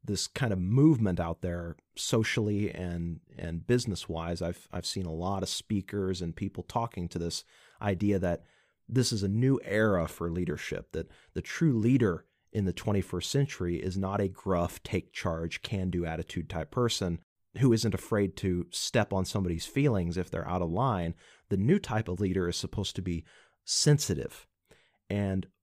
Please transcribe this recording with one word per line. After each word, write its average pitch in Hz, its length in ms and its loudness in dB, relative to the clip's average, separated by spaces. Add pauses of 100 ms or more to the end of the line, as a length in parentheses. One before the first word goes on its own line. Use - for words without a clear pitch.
this - 240 -2
kind 113 260 0
of 92 60 0
movement 110 600 6
out 85 220 -4
there 85 340 -6 (200)
socially 107 760 0
and, 85 480 -6 (180)
and 85 300 -6
business-wise. 87 760 -2
I've, 87 300 -6
I've 87 140 -6
seen 95 200 -4
a 82 80 -4
lot 92 300 -2
of 92 60 -4
speakers 95 720 -2
and 85 140 -4
people 98 280 -6
talking 113 460 -4
to 87 100 -6
this 85 240 -4 (380)
idea 101 380 2
that 87 240 0 (440)
this 120 240 2
is 101 120 0
a 98 40 0
new 123 360 4
era 101 440 4
for 85 240 -6
leadership, 78 600 -4
that 80 160 -6 (240)
the 92 80 -2
true 147 360 2
leader 110 480 4 (280)
in 107 100 2
the 90 80 2
twenty-first 92 580 0
century 92 460 0
is 92 220 -4
not 98 240 0
a 98 80 0
gruff, 87 520 0
take - 300 -4
charge, 82 500 -4
can-do 90 440 -2
attitude 80 440 -6
type 90 220 -6
person 104 480 0 (380)
who 120 160 6
isn't 110 200 2
afraid 101 440 0
to 90 340 0
step - 400 0
on 95 140 0
somebody's 90 400 -2
feelings 101 500 0
if 90 160 -4
they're - 160 -4
out 90 140 0
of 82 100 0
line. 92 420 0 (360)
The 98 80 0
new 139 220 4
type 107 280 -2
of 90 140 -4
leader 92 260 2
is 87 80 -2
supposed - 400 -6
to 98 60 -4
be 87 240 -4 (400)
sensitive - 840 2 (640)
and 98 380 0 (160)